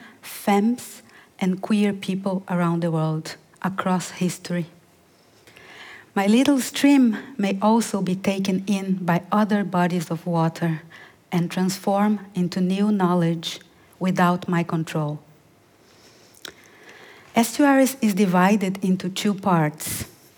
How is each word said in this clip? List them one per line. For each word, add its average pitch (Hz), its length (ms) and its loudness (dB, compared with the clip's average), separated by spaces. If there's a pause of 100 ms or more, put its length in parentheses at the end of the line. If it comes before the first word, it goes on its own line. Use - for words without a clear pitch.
(220)
femmes, - 800 -2 (380)
and 185 220 0
queer 208 320 0
people 190 540 -4
around 170 360 0
the 170 80 0
world, 160 440 -2 (280)
across 185 480 -2
history. 175 560 -4 (1500)
My 196 140 0
little 262 320 4
stream 254 580 4 (200)
may 196 240 -2
also 214 400 2
be 185 140 -2
taken 190 520 -2
in 190 360 -2
by 175 280 0
other 208 320 2
bodies 175 480 -2
of 165 160 -8
water 165 560 -2 (480)
and 170 200 0
transformed 196 680 0 (140)
into 180 280 -2
new 190 300 2
knowledge 175 680 0 (400)
without 180 480 0
my 170 160 0
control. 156 560 -4 (2250)
Estuaries 269 640 4
is 208 120 2
divided 190 680 2
into 185 260 0
two 202 240 -2
parts, 160 720 -2 (320)